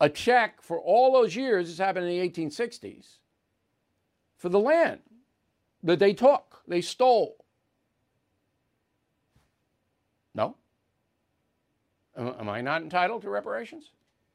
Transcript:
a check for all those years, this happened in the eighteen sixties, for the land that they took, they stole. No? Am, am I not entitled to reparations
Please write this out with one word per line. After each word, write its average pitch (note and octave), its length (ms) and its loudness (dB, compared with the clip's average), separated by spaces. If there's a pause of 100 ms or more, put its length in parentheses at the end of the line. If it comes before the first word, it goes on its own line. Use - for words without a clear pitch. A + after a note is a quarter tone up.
a - 100 4
check A#3 500 0
for E3+ 180 -8
all A#3+ 340 4
those A3+ 220 4
years, G#3 340 -2
this E3+ 100 -12
happened F#3 280 -2
in F3 60 -2
the F3 80 -2
eighteen E3 300 -4
sixties, - 680 -12 (1160)
for F3 140 -6
the G3+ 100 2
land D4+ 400 2 (840)
that E3+ 160 2
they G3+ 140 4
took, - 560 2
they F3 140 -2
stole. A#3 600 0 (3000)
No? A#2 220 -4 (1600)
Am, B2+ 240 -8
am G#2+ 80 -10
I G#2 120 -6
not D3+ 220 -6
entitled F3+ 400 -4
to G3+ 80 -12
reparations A3+ 600 -10 (420)